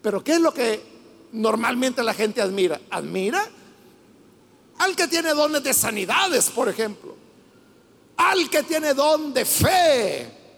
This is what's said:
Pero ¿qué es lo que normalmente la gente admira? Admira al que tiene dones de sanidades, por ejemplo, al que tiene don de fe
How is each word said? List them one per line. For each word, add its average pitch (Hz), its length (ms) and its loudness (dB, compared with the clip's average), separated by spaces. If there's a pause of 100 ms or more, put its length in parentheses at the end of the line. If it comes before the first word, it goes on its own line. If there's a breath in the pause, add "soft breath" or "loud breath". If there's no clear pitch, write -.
Pero 196 240 -4
¿qué 285 80 0
es 339 80 4
lo 320 140 2
que 226 280 -2 (500)
normalmente 240 680 0
la 226 120 0
gente 220 260 -2
admira? 185 480 0
Admira 190 580 -4 (1300)
al 370 180 0
que 359 100 2
tiene 330 280 0
dones 294 280 0
de 262 120 -2
sanidades, 226 760 0
por 240 220 -2
ejemplo, 214 440 -6 (1000)
al 359 320 2
que 302 140 2
tiene 311 320 0
don 302 400 2
de - 100 0
fe 254 880 2 (260)